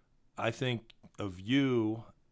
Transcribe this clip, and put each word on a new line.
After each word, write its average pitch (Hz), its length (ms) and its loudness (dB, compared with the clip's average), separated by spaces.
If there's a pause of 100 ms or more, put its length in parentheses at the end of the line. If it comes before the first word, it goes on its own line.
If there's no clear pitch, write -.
(380)
I 110 140 0
think 123 420 -4 (260)
of 98 180 -6
you 113 680 2 (260)